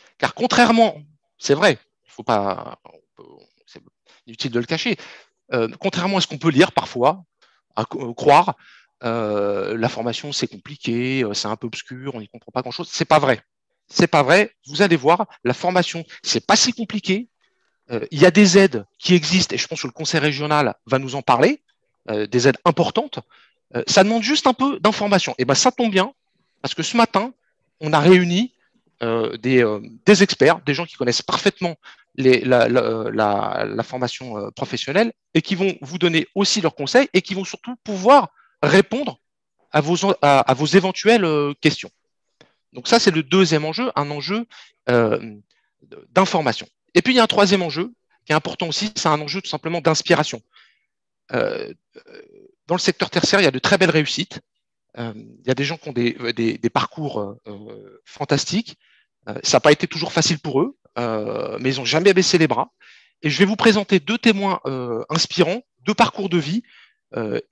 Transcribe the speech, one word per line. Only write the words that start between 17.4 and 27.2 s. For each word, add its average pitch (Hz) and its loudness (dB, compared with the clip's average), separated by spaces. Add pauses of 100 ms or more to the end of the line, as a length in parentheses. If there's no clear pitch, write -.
Euh, 120 -6
il 147 0
y 180 10
a 180 8
des 190 8
aides 151 4 (140)
qui - 2
existent, 170 0
et 98 -4
je - -6
pense - -8
que - -6
le 120 -10
Conseil 160 -4
régional 147 0 (120)
va 131 0
nous 131 -8
en 143 -8
parler, 143 2 (480)
euh, 107 -4
des 123 2
aides 127 0
importantes. - -2 (560)
Euh, 120 -4
ça - 4
demande 214 0
juste 285 0
un 254 4
peu 269 -2
d'information. 202 -2
Et 127 0
ben, 135 2
ça 254 2
tombe 233 -2
bien, 190 0 (500)
parce - -8
que 165 -6
ce - -4
matin, 233 2 (480)